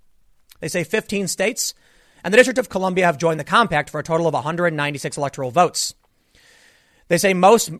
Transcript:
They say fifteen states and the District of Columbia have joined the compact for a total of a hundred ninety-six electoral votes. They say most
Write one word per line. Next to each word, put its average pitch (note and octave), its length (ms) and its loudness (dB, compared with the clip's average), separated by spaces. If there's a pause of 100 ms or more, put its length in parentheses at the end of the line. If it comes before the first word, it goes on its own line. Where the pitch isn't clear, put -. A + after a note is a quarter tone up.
(600)
They E3 80 -8
say F3 160 -2
fifteen G3+ 440 -2
states - 460 -4 (500)
and F3+ 100 -2
the A3 40 6
District B3+ 200 2
of A#3+ 120 -4
Columbia F#3 360 -2
have D3+ 140 0
joined D#3+ 200 -2
the C#3+ 40 -10
compact F3 480 0
for D3+ 80 -6
a C#3 40 -8
total E3 240 0
of D3 60 0
a B2+ 80 0
hundred E3+ 320 -2
ninety-six D3 440 -6
electoral C3+ 340 -6
votes. - 420 0 (1120)
They E3+ 120 2
say F#3+ 160 2
most F#3+ 340 6 (100)